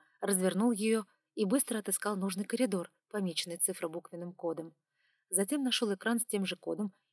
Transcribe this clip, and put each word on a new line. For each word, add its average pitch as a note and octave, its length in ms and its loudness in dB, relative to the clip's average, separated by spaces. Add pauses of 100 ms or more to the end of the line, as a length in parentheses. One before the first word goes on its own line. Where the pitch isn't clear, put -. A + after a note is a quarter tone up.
(200)
развернул G3 500 4
её A3 360 2 (280)
и G#3+ 120 2
быстро A#3 320 2
отыскал G#3 360 -2
нужный G3 300 -2
коридор, G3+ 480 0 (160)
помеченный F3 480 -2
цифробуквенным F3 800 -4
кодом. E3 400 -6 (560)
Затем G3+ 320 2
нашёл A#3 320 2
экран A3 260 0
с - 60 -2
тем G3 180 0
же F#3 120 -4
кодом F#3+ 360 -4 (200)